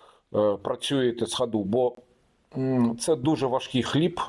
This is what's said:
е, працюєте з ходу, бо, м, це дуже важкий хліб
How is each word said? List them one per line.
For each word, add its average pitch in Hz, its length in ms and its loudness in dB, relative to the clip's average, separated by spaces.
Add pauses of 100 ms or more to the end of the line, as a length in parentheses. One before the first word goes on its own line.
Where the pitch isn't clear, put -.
(340)
е, 107 220 2
працюєте 123 680 0
з - 80 -8
ходу, 110 300 -2
бо, 120 320 0 (600)
м, 127 420 2
це 160 180 0
дуже 135 300 0
важкий 127 360 -2
хліб 160 460 0